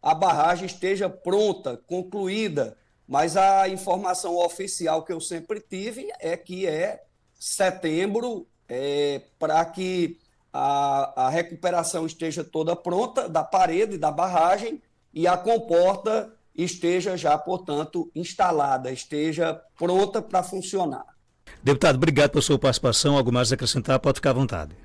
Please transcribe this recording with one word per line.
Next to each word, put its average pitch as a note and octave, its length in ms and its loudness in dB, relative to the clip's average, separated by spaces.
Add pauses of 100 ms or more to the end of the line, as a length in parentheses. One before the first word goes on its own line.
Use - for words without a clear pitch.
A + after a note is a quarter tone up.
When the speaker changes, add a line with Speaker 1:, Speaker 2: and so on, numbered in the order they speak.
Speaker 1:
a D#3 120 4
barragem E3+ 520 4
esteja F#3+ 420 -2
pronta, F#3+ 760 0
concluída. F#3 880 -4 (320)
Mas D#3 300 2
a G3 300 6
informação F#3 680 -4
oficial E3+ 680 -2
que F3+ 100 -10
eu E3 80 -6
sempre E3+ 400 -8
tive A3 480 -10 (120)
é E3 160 -4
que F3+ 300 -8
é E3 360 -4 (360)
setembro, F#3+ 1080 -2 (220)
é, C#3+ 540 -2 (160)
pra D#3 260 2
que F3+ 540 -4 (340)
a, C#3 760 0
a - 20 2
recuperação E3+ 760 -2
esteja D#3+ 360 -6
toda D#3+ 340 -2
pronta G3 520 -2
da D#3+ 140 0
parede, F#3 560 2
da D3+ 120 0
barragem, F3+ 680 0 (320)
e E3 140 0
a F3+ 100 4
comporta G#3 960 2 (220)
esteja F3 600 -2
já, D3+ 200 2
portanto, D#3+ 800 -6
instalada, C#3+ 800 0
esteja D#3 680 -2 (180)
pronta F#3+ 440 0
pra F#3 200 -2
funcionar. F#3 640 -4 (560)
Speaker 2:
Deputado, C#3 340 6
obrigado D3 340 4
pela C#3+ 120 2
sua C#3 160 4
participação. C3+ 580 2
Algo A#2+ 160 2
mais B2 180 2
a C3 40 2
acrescentar? C3 440 0
Pode C#3 180 2
ficar C#3 140 0
à B2+ 40 2
vontade. G2 500 -2